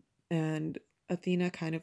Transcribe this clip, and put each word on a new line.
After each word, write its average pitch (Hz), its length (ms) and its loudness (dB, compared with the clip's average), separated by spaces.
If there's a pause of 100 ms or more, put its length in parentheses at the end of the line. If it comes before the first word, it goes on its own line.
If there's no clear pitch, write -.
(300)
And 156 480 0 (320)
Athena 180 400 2
kind 160 240 -4
of 160 80 -4